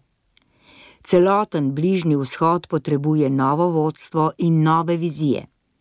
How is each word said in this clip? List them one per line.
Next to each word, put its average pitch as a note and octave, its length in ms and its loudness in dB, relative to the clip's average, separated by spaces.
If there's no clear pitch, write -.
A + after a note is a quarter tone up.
Celoten F3+ 680 2
Bližnji E3 420 0
vzhod E3 500 -2
potrebuje D3+ 640 0
novo C#3 400 0
vodstvo D#3 680 -2
in E3 240 2
nove E3 340 2
vizije. D3+ 500 -4